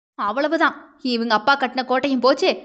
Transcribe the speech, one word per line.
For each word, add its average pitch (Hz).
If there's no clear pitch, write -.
அவ்வளவுதான், 285
இவங்க 233
அப்பா 233
கட்டின 254
கோட்டையும் 262
போச்சு, 294